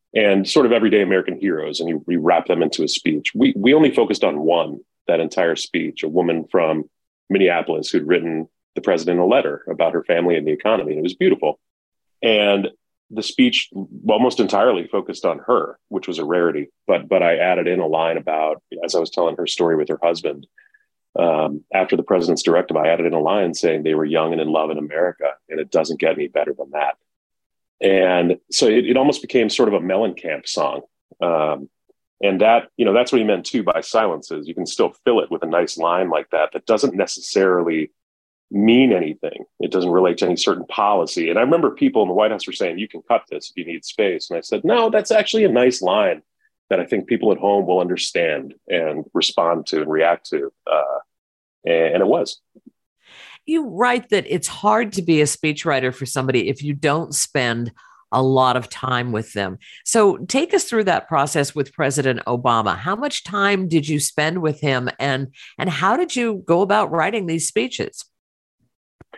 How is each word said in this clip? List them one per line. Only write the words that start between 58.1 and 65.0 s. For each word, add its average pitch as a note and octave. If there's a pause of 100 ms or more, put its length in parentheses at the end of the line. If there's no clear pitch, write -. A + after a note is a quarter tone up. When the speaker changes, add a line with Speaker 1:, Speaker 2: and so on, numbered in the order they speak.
Speaker 2:
a B2+
lot C3
of A#2+
time B2
with A2
them. F#2+ (260)
So G#3
take C#4
us G4
through A3
that F3+
process C#3+
with C#3+
President C3+
Obama. A#2
How E3
much C#4
time G3
did D#3
you D3+
spend D#3+
with D3+
him, C3 (120)
and, C3+ (280)